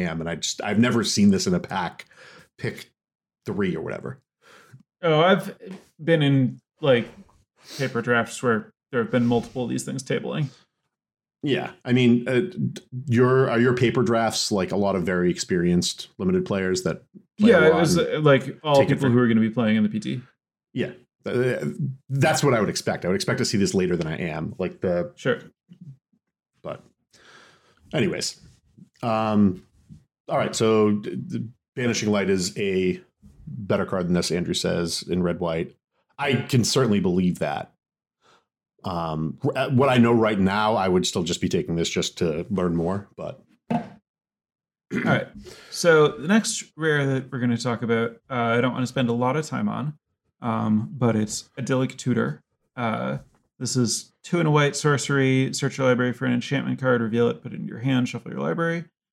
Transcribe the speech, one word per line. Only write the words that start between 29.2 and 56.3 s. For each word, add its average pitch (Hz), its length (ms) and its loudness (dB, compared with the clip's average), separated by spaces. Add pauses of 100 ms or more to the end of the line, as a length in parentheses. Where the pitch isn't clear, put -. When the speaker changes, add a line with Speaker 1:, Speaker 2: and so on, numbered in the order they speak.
Speaker 1:
all 160 100 -2
right. 107 180 -2
So 110 360 4
d-, 104 240 -4
d-, 120 300 -8 (300)
Banishing 117 340 0
Light 101 200 2
is 92 280 0
a 92 420 0 (460)
better 98 400 -2
card 92 220 -2
than 87 60 2
this, 87 180 0
Andrew 87 220 -2
says, 87 540 -4
in 90 140 0
red 85 180 -2
white. 85 340 -4 (440)
I 143 160 -2
can 117 300 0
certainly 110 360 2
believe 90 380 0
that. 73 340 -6 (1120)
Um, 80 600 -4
r-, 135 120 0
uh, 131 140 -2
what 135 180 4
I 127 100 4
know 117 140 6
right 110 260 4
now, 104 380 2
I 95 120 0
would 90 180 2
still - 180 -2
just 85 160 -4
be 90 80 -2
taking 85 280 -2
this 85 140 0
just - 280 -4
to 82 320 -2
learn 90 260 0
more. 92 400 -4
But - 260 -12 (280)
Speaker 2:
All 240 100 -2 (1200)
right. 135 240 0 (420)
So 156 380 6
the 143 200 -6
next 214 360 0 (120)
rare 151 300 0
that 135 260 -2
we're 127 80 -6
gonna 120 180 2
talk 120 240 -4
about, 117 300 0 (180)
uh, 135 40 -6
I 117 260 2
don't 127 120 2
wanna 123 140 -2
spend 123 220 -2
a 117 60 0
lot 127 220 0
of 156 100 -2
time 117 220 -4
on, 127 300 -6 (420)
um, 110 520 0
but 120 240 2
it's - 320 -4 (100)
Idyllic 131 380 -2
Tutor. 123 460 -2 (340)
Uh, 123 420 -4 (400)
this 123 180 -6
is 120 360 -2 (100)
two - 160 -2
and 165 80 2
a 151 40 2
white 147 260 2
sorcery. 135 760 2
Search - 260 -4
your 131 100 2
library 123 240 2
for 123 140 -8
an 123 60 0